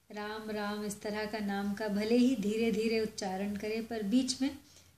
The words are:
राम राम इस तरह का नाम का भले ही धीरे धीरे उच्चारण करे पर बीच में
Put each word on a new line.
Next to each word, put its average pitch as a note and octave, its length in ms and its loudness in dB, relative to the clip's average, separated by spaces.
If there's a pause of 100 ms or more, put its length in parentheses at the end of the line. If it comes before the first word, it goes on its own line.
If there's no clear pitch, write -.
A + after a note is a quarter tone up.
(120)
राम G#3+ 380 -6
राम G#3 360 -2
इस G#3 160 -8
तरह G#3+ 240 -4
का G#3+ 140 -4
नाम G3+ 340 0
का A3 140 -2
भले G#3+ 280 2
ही B3 200 6
धीरे A3 360 2
धीरे A3 280 2
उच्चारण G#3 560 -2
करे G#3+ 260 -4
पर A3 220 -6
बीच B3+ 380 2
में C#4 160 0 (400)